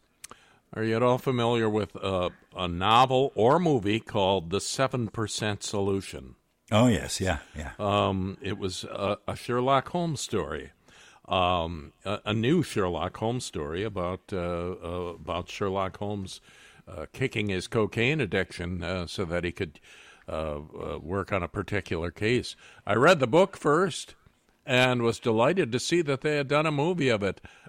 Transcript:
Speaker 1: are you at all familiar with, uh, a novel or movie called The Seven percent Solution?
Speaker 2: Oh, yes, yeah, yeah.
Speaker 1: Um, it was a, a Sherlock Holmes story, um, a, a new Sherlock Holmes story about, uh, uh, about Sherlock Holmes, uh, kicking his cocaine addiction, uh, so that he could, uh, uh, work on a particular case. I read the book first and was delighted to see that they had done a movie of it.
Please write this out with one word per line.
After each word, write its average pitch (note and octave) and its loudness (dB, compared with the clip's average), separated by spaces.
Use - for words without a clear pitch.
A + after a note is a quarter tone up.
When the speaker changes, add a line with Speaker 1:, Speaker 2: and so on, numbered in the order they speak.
Speaker 1:
are A2 -4
you A2 0
at A#2 2
all B2 4
familiar A#2+ 2
with, G#2+ -2
uh, F#2 0
a F#2 -4
novel B2 4
or B2 6
movie B2+ 2
called F#2+ 0
The F#2+ 0
Seven B2+ -2
percent G#2 -4
Solution? G2 -2
Speaker 2:
Oh, A2 8
yes, D#2+ 0
yeah, F#2 0
yeah. D2+ -10
Speaker 1:
Um, G2 0
it F#2+ -6
was F#2+ -6
a, G2+ -2
a F#2+ -4
Sherlock B2+ 0
Holmes E3+ -2
story, D2+ -4
um, F2 0
a, G2+ -4
a G#2+ 0
new C3+ 2
Sherlock F2+ -2
Holmes A#2+ -4
story E2 -6
about, F#2 -4
uh, G2 -2
uh, F2 -4
about E2+ -6
Sherlock F#2+ -4
Holmes, G2+ -8
uh, F2 -12
kicking A2+ -4
his F#2 -2
cocaine A#2 0
addiction, F2+ -4
uh, F2 -4
so - -6
that E2+ -2
he E2+ -2
could, E2+ -8
uh, D#2 -4
uh, D#2 -8
work F2+ -4
on F#2 0
a E2+ -4
particular F2+ -4
case. A2 0
I G2+ 2
read D#3+ 8
the C3 0
book E3+ 4
first D#3+ 0
and B2+ 4
was A#2 2
delighted B2 2
to A#2+ 0
see E3+ 2
that C#3+ -2
they D3+ 0
had C#3+ -2
done D3+ 2
a D#3+ 0
movie D3 0
of G#2 2
it. F#2 -2